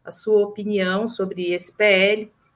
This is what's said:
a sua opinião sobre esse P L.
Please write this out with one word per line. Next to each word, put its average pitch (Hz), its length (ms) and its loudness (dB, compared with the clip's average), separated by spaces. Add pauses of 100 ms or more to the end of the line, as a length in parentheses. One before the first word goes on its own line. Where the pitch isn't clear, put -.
a - 60 -16
sua 214 320 2
opinião 202 640 -2
sobre 185 440 -4
esse 175 240 -6
P 208 80 0
L. 208 480 4 (240)